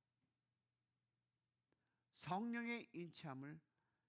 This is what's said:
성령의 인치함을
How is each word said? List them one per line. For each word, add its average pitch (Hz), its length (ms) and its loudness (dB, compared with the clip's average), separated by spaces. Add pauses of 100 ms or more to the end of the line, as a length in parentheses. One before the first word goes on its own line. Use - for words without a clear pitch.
(2250)
성령의 233 800 2
인치함을 156 640 -4 (500)